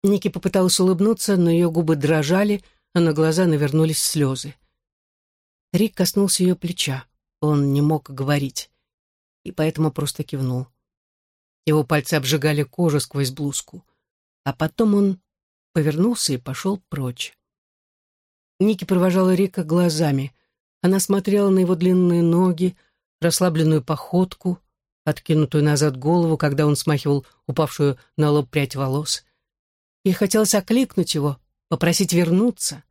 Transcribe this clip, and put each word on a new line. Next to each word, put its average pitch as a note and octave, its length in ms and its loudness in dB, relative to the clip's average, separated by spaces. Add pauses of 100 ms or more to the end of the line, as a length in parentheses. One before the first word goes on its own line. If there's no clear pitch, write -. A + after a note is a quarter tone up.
Ники G3+ 260 0
попыталась F#3 500 0
улыбнуться, G3 580 0
но E3+ 140 2
ее E3+ 200 2
губы D#3+ 260 0
дрожали, D#3+ 640 0 (320)
а F3 60 2
на E3 120 2
глаза D#3+ 340 2
навернулись D#3 560 0
слезы. C#3 520 -4 (1200)
Рик G3+ 240 0
коснулся F#3 480 0
ее F3+ 120 2
плеча. D3 480 -6 (360)
Он C#3+ 320 2
не C#3+ 100 2
мог D3+ 280 0
говорить, C#3 600 -4 (760)
и F#2 80 -14
поэтому D#3 380 -2
просто D3 340 -6
кивнул. B2+ 440 -6 (1000)
Его D3+ 180 2
пальцы D3 300 -2
обжигали D3 480 0
кожу D3+ 380 0
сквозь C#3 320 -4
блузку. C#3+ 520 -10 (600)
А C#3 80 -4
потом G3+ 420 0
он G3 260 2 (520)
повернулся D#3+ 600 0
и B2+ 60 -4
пошел F#3+ 500 -6
прочь. B2+ 480 -8 (1200)
Ники G3+ 240 0
провожала F#3 500 2
Рика F#3 300 -2
глазами. D#3 680 0 (460)
Она F#3+ 200 2
смотрела G3 500 0
на F#3+ 80 4
его F#3 160 2
длинные F3 480 2
ноги, F3 540 2 (440)
расслабленную D#3+ 600 2
походку, F3+ 800 -4 (440)
откинутую D3+ 600 0
назад D3 340 0
голову, E3 400 0
когда D3+ 280 0
он D3 100 2
смахивал C#3+ 500 -2 (200)
упавшую C#3+ 520 -2 (180)
на D3+ 140 2
лоб D3 180 2
прядь C#3 280 -4
волос. C3+ 480 -4 (800)
Ей F#3 100 2
хотелось G#3+ 400 0
окликнуть A3 600 0
его, C#3+ 220 -2 (300)
попросить E3 440 0
вернуться F3+ 800 0